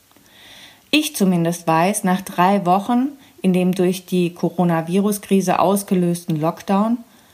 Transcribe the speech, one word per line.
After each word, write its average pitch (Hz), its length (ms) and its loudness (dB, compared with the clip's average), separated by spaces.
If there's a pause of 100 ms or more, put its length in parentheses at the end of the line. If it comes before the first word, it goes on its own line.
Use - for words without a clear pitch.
(920)
Ich 302 240 0
zumindest 170 540 0
weiß, 165 340 0
nach 185 180 0
drei 185 460 0
Wochen, 240 440 2 (320)
in 185 100 2
dem 180 240 0
durch 180 280 -2
die 175 300 -2
Coronavirus-Krise 180 1300 0
ausgelösten 175 800 0
Lockdown, 196 580 -2 (360)